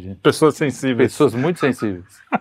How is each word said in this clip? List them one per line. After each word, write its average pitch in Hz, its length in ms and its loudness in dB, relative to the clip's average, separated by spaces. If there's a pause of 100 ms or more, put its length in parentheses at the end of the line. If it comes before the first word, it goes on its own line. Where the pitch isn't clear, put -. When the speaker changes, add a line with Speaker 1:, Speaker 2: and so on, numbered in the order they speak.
Speaker 1:
de 98 60 -12
Speaker 2:
Pessoas 147 400 2
sensíveis. 131 580 0
Speaker 1:
pessoas 131 220 2
muito 160 240 -2
sensíveis. 107 440 -2 (380)